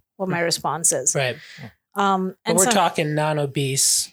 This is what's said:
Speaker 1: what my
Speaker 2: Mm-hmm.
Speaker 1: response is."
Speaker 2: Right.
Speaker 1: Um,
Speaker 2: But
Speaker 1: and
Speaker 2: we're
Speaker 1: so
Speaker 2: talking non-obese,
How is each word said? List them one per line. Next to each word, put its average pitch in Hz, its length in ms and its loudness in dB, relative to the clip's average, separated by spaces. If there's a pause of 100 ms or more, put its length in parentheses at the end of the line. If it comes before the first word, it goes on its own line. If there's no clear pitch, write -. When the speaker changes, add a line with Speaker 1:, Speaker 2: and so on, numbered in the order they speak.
(160)
Speaker 1:
what 190 120 -6
my 180 100 0
Speaker 2:
Mm-hmm. 170 60 0
Speaker 1:
response 165 480 0
is." 131 220 0
Speaker 2:
Right. 131 220 -2 (600)
Speaker 1:
Um, 190 340 2 (140)
Speaker 2:
But 170 60 0
Speaker 1:
and 170 80 2
Speaker 2:
we're 190 60 6
Speaker 1:
so 247 80 4
Speaker 2:
talking 165 420 2
non-obese, 147 1000 0